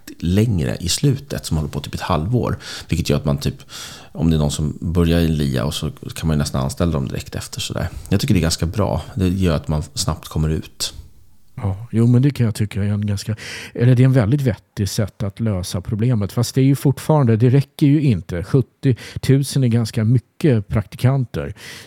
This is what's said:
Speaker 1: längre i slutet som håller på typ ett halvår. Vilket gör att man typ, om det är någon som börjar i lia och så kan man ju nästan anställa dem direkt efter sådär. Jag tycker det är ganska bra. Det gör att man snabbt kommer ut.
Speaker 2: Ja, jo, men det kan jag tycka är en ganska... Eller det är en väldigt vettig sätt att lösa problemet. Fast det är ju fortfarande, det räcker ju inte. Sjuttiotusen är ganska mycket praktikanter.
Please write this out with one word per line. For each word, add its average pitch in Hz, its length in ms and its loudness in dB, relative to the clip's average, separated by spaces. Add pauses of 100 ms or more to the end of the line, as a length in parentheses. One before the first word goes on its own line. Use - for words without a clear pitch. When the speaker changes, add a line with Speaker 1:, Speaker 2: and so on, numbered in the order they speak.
(200)
Speaker 1:
längre 87 600 0
i 90 100 -4
slutet - 560 -2
som 80 120 -2
håller 76 120 -2
på 71 100 -6
typ - 140 -8
ett - 80 -8
halvår. 92 560 0 (320)
Vilket 85 200 0
gör 73 80 2
att 71 80 -4
man 71 120 2
typ, - 180 -4 (560)
om 82 180 0
det 80 60 4
är 76 40 2
någon 73 120 0
som 76 300 -4
börjar 85 380 2
i 82 80 2
lia 69 380 0
och 73 80 -4
så 76 180 -6 (240)
kan 82 120 -4
man 78 80 2
ju 73 40 2
nästan 71 240 -2
anställa 85 280 -2
dem 69 160 -2
direkt - 280 -8
efter - 260 -10
sådär. - 280 -4 (200)
Jag - 100 2
tycker 110 140 0
det 90 60 4
är - 20 2
ganska 80 240 0
bra. 95 360 -2 (140)
Det 92 140 2
gör 90 260 2
att - 120 -4
man 78 160 0 (100)
snabbt - 340 -6
kommer 78 220 0
ut. - 440 -6 (720)
Speaker 2:
Ja, 101 280 -4
jo, 117 160 4
men 123 140 6
det 143 100 4
kan 123 140 0
jag 104 100 -2
tycka 101 280 -2
är 101 40 0
en 104 200 -2
ganska... 104 280 -4 (380)
Eller 120 220 4
det 123 80 6
är - 20 8
en 131 80 4
väldigt 123 280 2
vettig 107 480 -2
sätt - 340 -4
att 98 160 -6
lösa 98 420 -2
problemet. 110 500 0
Fast - 240 -2
det 135 60 4
är 131 40 6
ju 139 100 4
fortfarande, 135 640 2
det 123 120 4
räcker 139 380 2
ju 143 140 4
inte. 90 420 0
Sjuttiotusen - 1200 0
är 127 40 4
ganska 117 360 0
mycket 120 640 2
praktikanter. 107 880 0 (340)